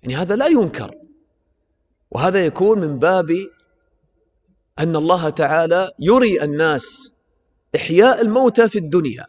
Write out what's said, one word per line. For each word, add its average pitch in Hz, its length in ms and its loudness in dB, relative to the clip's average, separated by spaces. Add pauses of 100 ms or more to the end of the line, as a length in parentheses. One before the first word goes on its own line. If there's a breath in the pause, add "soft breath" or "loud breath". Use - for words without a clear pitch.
يعني، 127 120 -8
هذا 180 200 -2
لا 269 120 2
ينكر، 214 480 0 (1160)
وهذا 180 340 0
يكون 202 340 0
من 147 200 -4
باب 170 360 0 (1400)
أن 165 160 -2
الله 165 340 0
تعالى 165 680 0
يري 196 440 2
الناس 147 680 -4 (640)
إحياء 220 460 2
الموتى 226 480 2
في 208 100 -4
الدنيا 151 500 -4